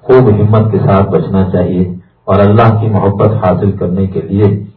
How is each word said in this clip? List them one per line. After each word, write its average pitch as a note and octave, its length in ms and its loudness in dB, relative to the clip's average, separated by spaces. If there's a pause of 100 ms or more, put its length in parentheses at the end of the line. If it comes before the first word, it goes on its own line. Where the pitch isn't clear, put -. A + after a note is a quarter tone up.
خوب B2+ 280 4
ہمت G#2 420 2
کے G2 80 -2
ساتھ G2 300 0
بچنا F#2+ 420 -2
چاہیے F2+ 440 -2 (300)
اور G2 140 0
اللہ G#2+ 420 2
کی - 80 -2
محبت G2+ 380 0
حاصل F#2 440 0
کرنے F#2 360 -4
کے - 140 -6
لیے G2+ 440 0 (120)